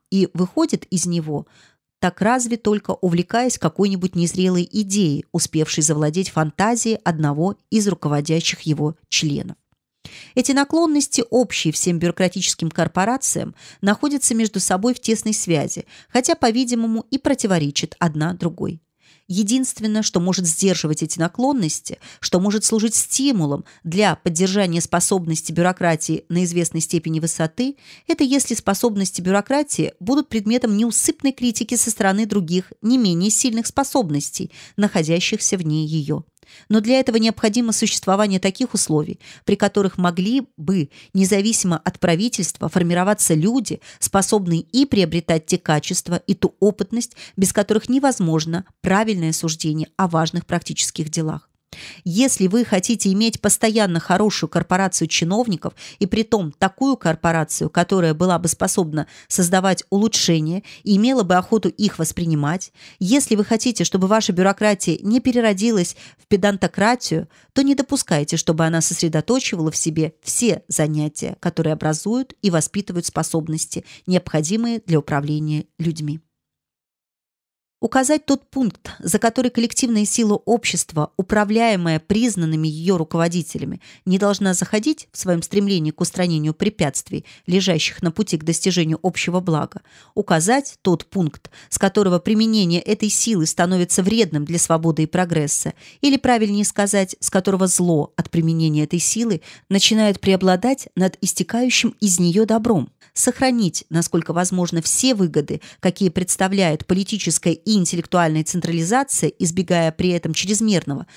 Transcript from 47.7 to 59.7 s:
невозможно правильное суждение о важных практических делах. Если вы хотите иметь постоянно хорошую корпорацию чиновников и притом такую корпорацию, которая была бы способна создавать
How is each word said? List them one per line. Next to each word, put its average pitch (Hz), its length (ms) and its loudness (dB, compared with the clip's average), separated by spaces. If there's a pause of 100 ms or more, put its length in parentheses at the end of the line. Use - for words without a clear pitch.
невозможно 175 800 0 (160)
правильное 185 500 0
суждение 156 640 -4
о 190 100 2
важных 165 380 -2
практических - 640 -4
делах. 156 400 -6 (560)
Если 190 420 2
вы 226 180 2
хотите 202 480 0
иметь 220 280 0
постоянно 208 580 2
хорошую 185 500 0
корпорацию 180 600 0
чиновников 196 680 -2 (240)
и 202 80 0
притом 208 460 0
такую 262 440 0
корпорацию, 160 720 -2
которая 175 460 2
была 175 240 2
бы 180 80 -2
способна 156 600 -2 (180)
создавать 185 640 0